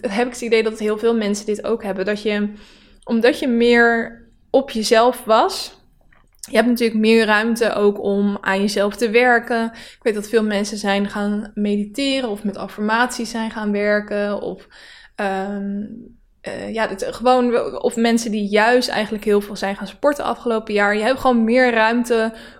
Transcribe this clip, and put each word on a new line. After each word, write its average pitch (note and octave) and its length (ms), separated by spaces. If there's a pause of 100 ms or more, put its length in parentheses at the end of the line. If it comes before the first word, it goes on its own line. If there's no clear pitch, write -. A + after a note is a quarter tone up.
heb A#3 240
ik B3+ 80
het - 80
idee A3+ 220
dat A3 160
heel G#3+ 180
veel A#3 180
mensen G#3 300
dit G#3 180
ook A3 200
hebben. F#3+ 220
Dat G#3 160
je, G#3 280 (540)
omdat A#3 360
je D4+ 80
meer A#3 720 (280)
op C4+ 200
jezelf A3+ 560
was, B3 560 (680)
je - 60
hebt A3+ 120
natuurlijk A3+ 320
meer A3 260
ruimte G#3+ 480
ook G#3 300
om G3+ 380
aan F#3+ 200
jezelf G3+ 340
te A#3 140
werken. A#3 640
Ik - 280
weet A3+ 120
dat G#3 140
veel A3+ 160
mensen G#3 340
zijn G3+ 320
gaan G#3 440
mediteren G#3 760
of G3+ 140
met G3 140
affirmaties A3 720
zijn A3+ 220
gaan G#3+ 200
werken. G#3 680
Of, - 260 (480)
ehm, G3+ 680 (600)
eh, G3 320
ja, A3 140
het, - 220
gewoon, B3 720
of - 140
mensen A#3 360
die G#3 160
juist A3+ 420
eigenlijk G#3+ 340
heel G3+ 180
veel G3+ 140
zijn G3 200
gaan G3+ 120
sporten C#4+ 360
afgelopen A3+ 500
jaar. G3+ 220
Je G#3+ 80
hebt C4 160
gewoon A#3+ 240
meer B3 280
ruimte A3+ 640 (260)